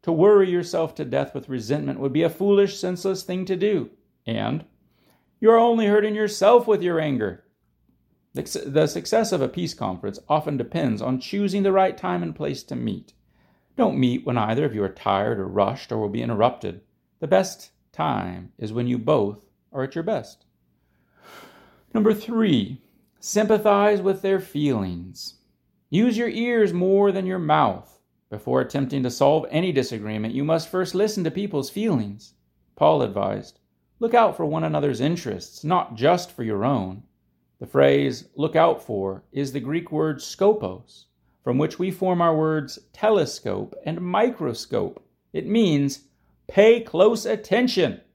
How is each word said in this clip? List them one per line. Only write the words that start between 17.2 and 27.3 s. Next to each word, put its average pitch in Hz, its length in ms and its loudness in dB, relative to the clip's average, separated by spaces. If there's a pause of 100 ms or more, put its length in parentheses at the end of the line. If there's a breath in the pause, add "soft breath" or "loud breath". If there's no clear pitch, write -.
best 190 460 -2 (180)
time 95 680 -6
is 107 160 -10
when 120 140 -4
you 123 120 -2
both 107 460 -2 (260)
are 135 120 -6
at 135 120 -8
your 165 80 -6
best. 165 440 -6 (1500 loud breath)
Number 214 220 4
three, 208 680 0 (400)
sympathize 208 800 2
with 190 220 -2
their 190 180 0
feelings. 98 960 -4 (560)
Use 220 260 2
your 233 140 -2
ears 226 420 2
more 196 400 4
than 190 140 -2
your 185 120 -4